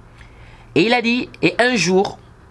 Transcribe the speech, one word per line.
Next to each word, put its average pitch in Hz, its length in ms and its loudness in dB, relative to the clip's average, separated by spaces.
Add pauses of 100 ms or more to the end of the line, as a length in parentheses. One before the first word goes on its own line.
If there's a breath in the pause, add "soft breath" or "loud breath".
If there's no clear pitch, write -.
(760 loud breath)
Et 170 120 2
il 233 80 2
a 240 80 0
dit, 240 260 -2 (140)
et 175 160 0
un 247 180 0
jour, 185 420 0 (320)